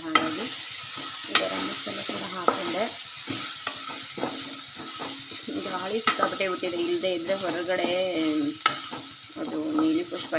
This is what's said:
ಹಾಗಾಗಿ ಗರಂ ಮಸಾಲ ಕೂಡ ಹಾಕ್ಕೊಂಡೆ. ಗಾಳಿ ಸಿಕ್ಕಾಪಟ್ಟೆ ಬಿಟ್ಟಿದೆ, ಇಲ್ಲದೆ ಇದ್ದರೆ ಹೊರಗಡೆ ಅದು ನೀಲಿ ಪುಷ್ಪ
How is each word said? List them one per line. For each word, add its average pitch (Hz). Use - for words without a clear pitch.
ಹಾಗಾಗಿ 160
ಗರಂ 95
ಮಸಾಲ -
ಕೂಡ -
ಹಾಕ್ಕೊಂಡೆ. 185
ಗಾಳಿ 190
ಸಿಕ್ಕಾಪಟ್ಟೆ 226
ಬಿಟ್ಟಿದೆ, 175
ಇಲ್ಲದೆ 175
ಇದ್ದರೆ 180
ಹೊರಗಡೆ 175
ಅದು 156
ನೀಲಿ 160
ಪುಷ್ಪ 175